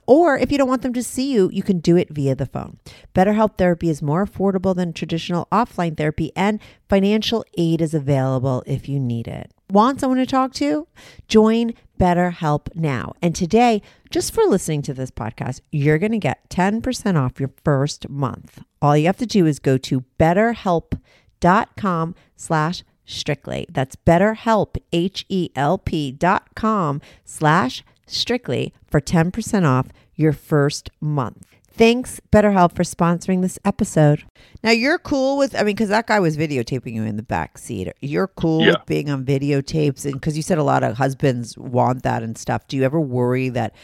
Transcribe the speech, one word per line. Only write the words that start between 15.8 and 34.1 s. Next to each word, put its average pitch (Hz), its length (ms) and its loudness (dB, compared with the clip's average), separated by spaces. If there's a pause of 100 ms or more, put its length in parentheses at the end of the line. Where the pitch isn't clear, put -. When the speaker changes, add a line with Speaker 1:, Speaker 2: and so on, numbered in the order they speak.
Speaker 1:
gonna 214 220 0
get 175 300 -4
ten 208 320 0
percent 226 360 -2
off 127 240 0
your 135 100 -4 (140)
first 139 420 0
month. 135 560 -8 (180)
All 147 140 4
you 151 120 2
have 190 100 0
to 254 80 -4
do 202 200 2
is 151 140 0
go 135 200 2
to 131 260 -4 (120)
betterhelp 180 800 0 (440)
dot 185 340 4
com 170 400 -4 (220)
slash 160 480 -2 (200)
strictly. - 640 -8
That's 139 280 -6
BetterHelp, 208 800 0 (160)
H 175 340 -2
E 185 260 -2
L 143 240 0
P 147 360 -6
dot 170 420 -2
com 180 460 -2 (240)
slash 170 580 0 (220)
strictly - 680 -4 (160)
for 147 120 2
ten 170 300 0
percent 214 340 -2
off 131 220 2 (280)
your 156 160 2
first 143 580 -2 (120)
month. 147 420 -4 (260)
Thanks, 233 500 2 (120)
BetterHelp, 202 420 6
for - 80 -4
sponsoring 175 600 0
this 185 200 -4
episode. 156 600 2 (400)